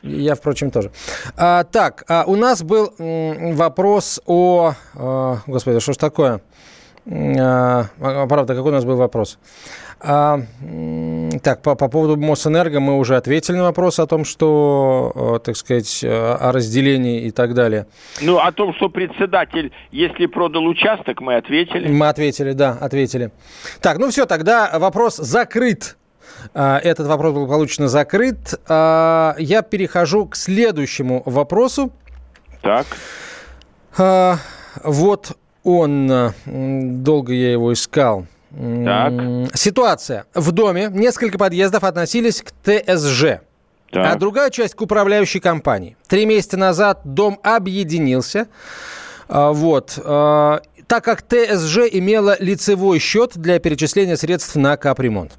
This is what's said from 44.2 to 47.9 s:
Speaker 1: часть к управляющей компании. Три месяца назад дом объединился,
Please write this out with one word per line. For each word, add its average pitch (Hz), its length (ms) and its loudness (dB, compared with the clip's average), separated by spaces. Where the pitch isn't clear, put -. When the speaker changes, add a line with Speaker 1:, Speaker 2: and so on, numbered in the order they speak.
Speaker 1:
часть 226 240 -4
к - 60 -8
управляющей 208 580 0
компании. 139 580 -2
Три 214 200 2
месяца 208 280 0
назад 190 480 2
дом 196 380 0
объединился, 185 1080 0